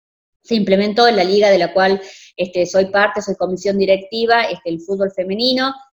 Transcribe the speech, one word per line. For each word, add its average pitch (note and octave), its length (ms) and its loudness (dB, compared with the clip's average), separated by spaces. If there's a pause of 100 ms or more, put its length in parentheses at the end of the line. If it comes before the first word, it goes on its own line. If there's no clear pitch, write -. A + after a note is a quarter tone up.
(420)
se A3+ 140 -4
implementó G#3 500 2
en A#3 80 4
la F#3+ 80 2
liga G3+ 260 4
de F#3+ 100 4
la E3+ 140 -2
cual, G3 280 2 (360)
este, F3+ 300 -2
soy F#3+ 200 0
parte, G3+ 360 0
soy F#3+ 140 -6
comisión F#3 420 -4
directiva, A3 680 0
este, F3 260 -8
el E3 100 -6
fútbol G3 320 -4
femenino B3+ 600 -2 (220)